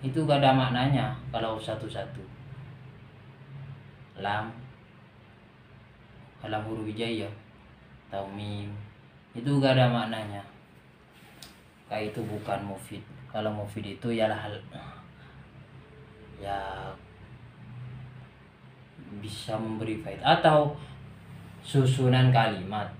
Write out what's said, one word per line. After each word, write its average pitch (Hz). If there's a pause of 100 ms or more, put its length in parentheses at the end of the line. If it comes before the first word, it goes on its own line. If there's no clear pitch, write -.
Itu 135
gak 143
ada 135
maknanya 123 (160)
kalau 110
satu-satu. 104 (2000)
Lam, 107 (1900)
lam 107
huruf 110
hijaiyah, 107 (760)
atau 98
mim, 104 (640)
itu 139
gak 135
ada 127
maknanya. 110 (1500)
Kayak 107
itu 120
bukan 101
mufid. 98 (280)
Kalau 107
mufid 104
itu 101
ialah 107
hal, 104 (1900)
ya, 98 (2250)
bisa 107
memberi 110
faedah 143
atau 151 (880)
susunan 127
kalimat 104